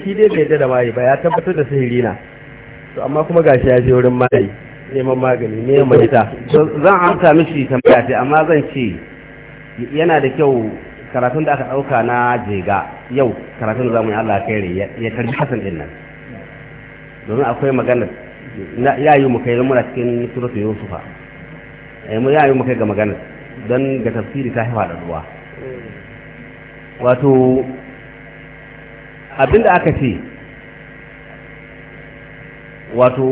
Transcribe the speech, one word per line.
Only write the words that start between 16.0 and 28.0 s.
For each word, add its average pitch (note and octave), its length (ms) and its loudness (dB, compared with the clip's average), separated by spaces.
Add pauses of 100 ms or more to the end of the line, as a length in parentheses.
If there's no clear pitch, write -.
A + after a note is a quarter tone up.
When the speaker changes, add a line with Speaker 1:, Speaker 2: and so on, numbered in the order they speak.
Speaker 2:
Domin A#2+ 180 -2
akwai B2 260 -2
magana A#2+ 340 0 (720)
na, A#2+ 200 2
ya D3 200 4
yi C3+ 80 4
mu A#2+ 160 0
kai A#2+ 160 -2
muna B2+ 320 2
cikin A#2+ 460 -4
suratu A#2+ 240 -8
Yusufa. G2 420 -6 (1080)
Eh, G#2+ 120 -4
mu C3 80 0
ya D3+ 160 4
yi C3+ 80 4
mu C3 100 0
kai B2+ 140 -2
ga A2 80 -2
magana G#2 300 -2 (520)
don C3 380 -2
ga A#2+ 80 -2
tafsiri A#2 400 -6
ta A#2 100 -2
haifa A2+ 300 -2
da - 80 -12
ruwa. E2 200 -10 (1800)
Wato C3 640 4 (1800)